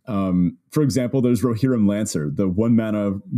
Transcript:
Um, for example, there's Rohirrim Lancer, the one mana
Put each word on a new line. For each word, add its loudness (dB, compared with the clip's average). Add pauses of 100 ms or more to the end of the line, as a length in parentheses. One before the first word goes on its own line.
Um, 0 (120)
for 0
example, 0
there's 2
Rohirrim 0
Lancer, -2
the -2
one 2
mana 0 (260)